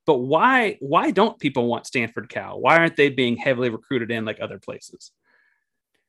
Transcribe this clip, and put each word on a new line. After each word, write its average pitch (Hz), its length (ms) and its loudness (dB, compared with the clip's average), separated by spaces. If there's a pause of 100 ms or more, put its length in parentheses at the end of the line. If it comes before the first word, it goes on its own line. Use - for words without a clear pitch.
But 151 100 4
why, 180 640 2
why 180 320 0
don't 208 260 2
people 131 300 -2
want 117 180 -4
Stanford, 113 420 -4
Cal? 98 320 -10
Why 143 180 6
aren't 165 180 2
they 143 140 4
being 120 260 0
heavily 123 340 -2
recruited 117 400 -6
in 110 140 -4
like 107 160 -8
other 98 180 -10
places? - 540 -18 (960)